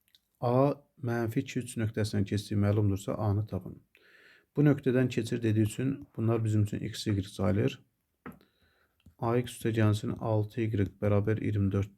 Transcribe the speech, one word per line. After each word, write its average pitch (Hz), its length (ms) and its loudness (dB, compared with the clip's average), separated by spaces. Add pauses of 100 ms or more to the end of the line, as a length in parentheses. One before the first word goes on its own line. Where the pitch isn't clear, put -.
(440)
A 127 320 4 (320)
mənfi 117 320 -2
iki 131 220 -6
üç - 180 -10
nöqtəsindən 107 480 0
keçdiyi 104 320 -2
məlumdursa, 101 560 0
A-nı 107 320 0
tapın. - 300 -8 (800)
Bu 147 120 4
nöqtədən 131 420 2
keçir 117 340 -4
dediyi 110 220 4
üçün 131 280 -4 (220)
bunlar 113 280 0
bizim 107 200 2
üçün - 160 -2
X, - 280 -6
Y 98 160 0
sayılır. 101 560 0 (1400)
A 120 180 0
X 123 180 -4
üstə 117 220 -2
gəlsin 107 420 2
altı 107 420 0
Y 107 260 0 (160)
bərabər 104 360 2
iyirmi 101 320 0
dörd 101 260 -2